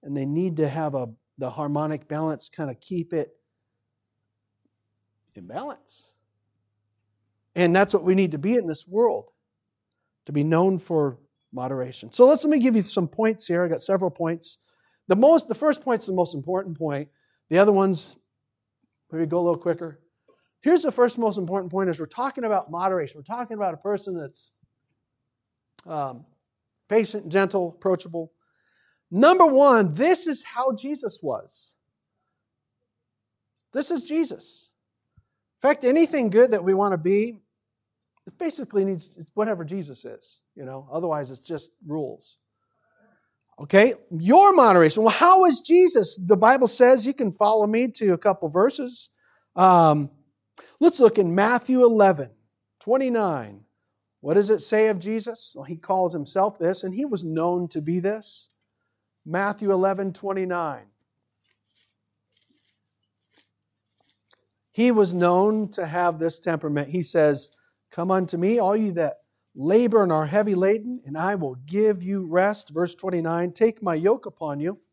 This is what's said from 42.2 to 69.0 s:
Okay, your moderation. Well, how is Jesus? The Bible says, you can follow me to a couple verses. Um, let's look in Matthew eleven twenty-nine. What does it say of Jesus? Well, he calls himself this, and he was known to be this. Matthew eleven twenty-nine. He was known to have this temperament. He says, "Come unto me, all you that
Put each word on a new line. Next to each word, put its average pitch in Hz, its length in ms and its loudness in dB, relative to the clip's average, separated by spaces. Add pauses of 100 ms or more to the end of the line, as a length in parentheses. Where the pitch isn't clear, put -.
Okay, 202 340 4 (160)
your 247 420 6
moderation. 214 520 6
Well, 226 100 4
how 370 320 6
is 311 140 2
Jesus? 339 580 2
The 185 180 2
Bible 240 300 4
says, 247 400 4
you 269 80 -4
can 233 180 -4
follow 214 360 2
me 226 220 0
to 202 240 0
a 170 40 0
couple 185 320 -2
verses. 240 600 -2 (440)
Um, 165 540 6 (680)
let's 330 200 4
look 233 200 6
in 170 160 2
Matthew 240 480 2
eleven 190 480 4 (480)
twenty-nine. 202 840 -4 (600)
What 143 120 -4
does 202 160 2
it 214 100 2
say 220 280 0
of 214 100 -2
Jesus? 220 580 -10
Well, 139 100 -16
he 160 120 -12
calls 185 340 -2
himself 190 460 -4
this, 180 260 -4
and 185 120 -8
he 262 100 -6
was 208 180 -6
known 170 460 -4
to 160 120 -8
be 165 180 -4
this. 208 500 -8 (760)
Matthew 196 480 -4
eleven 190 420 0
twenty-nine. 175 760 -8 (3750)
He 240 200 2
was 202 220 2
known 190 560 2
to 190 160 -8
have 170 320 -2
this 160 220 -6
temperament. 151 500 -4
He 170 140 -6
says, 147 460 0 (400)
"Come 175 220 -6
unto 185 240 -2
me, 196 240 0
all 202 160 0
you 214 180 -2
that 160 280 -4 (360)